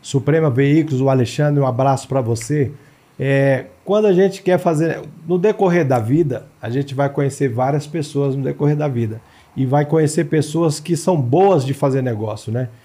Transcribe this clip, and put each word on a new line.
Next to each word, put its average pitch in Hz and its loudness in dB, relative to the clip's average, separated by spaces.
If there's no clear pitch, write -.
Suprema 147 0
Veículos, 143 2
o 135 2
Alexandre, 143 2
um 131 0
abraço 131 0
pra 127 -2
você. 117 -2
É, 135 0
quando 208 2
a 202 4
gente 190 2
quer 185 2
fazer, 165 0
no 180 0
decorrer 185 2
da 131 2
vida, 127 0
a 110 -8
gente 135 -4
vai 139 0
conhecer 139 -2
várias 135 -2
pessoas 139 -4
no 139 -4
decorrer 143 0
da 147 -2
vida. 113 -4
E 131 0
vai 143 2
conhecer 156 2
pessoas 151 0
que 170 -2
são 175 0
boas 156 4
de 139 -4
fazer 135 0
negócio, 107 -6
né? 123 -4